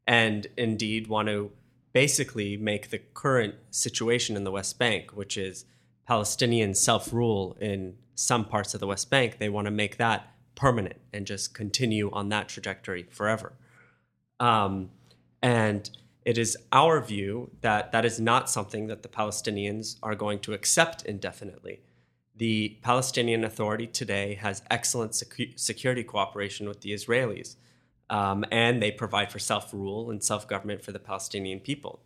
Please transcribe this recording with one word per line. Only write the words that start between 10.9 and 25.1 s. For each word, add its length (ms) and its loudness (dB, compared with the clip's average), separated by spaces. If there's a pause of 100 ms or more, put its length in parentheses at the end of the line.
and 160 -8
just 260 -6
continue 580 0
on 180 -4
that 180 0
trajectory 600 -8
forever. 420 -2 (880)
Um, 520 2 (500)
and 480 4 (340)
it 140 2
is 200 0 (140)
our 300 6
view 500 -4 (100)
that 300 2
that 140 4
is 140 0
not 300 4
something 380 -4
that 160 -10
the 60 -18
Palestinians 920 -4
are 140 -4
going 240 -2
to 140 -6
accept 500 2
indefinitely. 800 -10 (560)
The 440 0
Palestinian 600 2
Authority 440 -2
today 480 -4
has 340 -4
excellent 420 0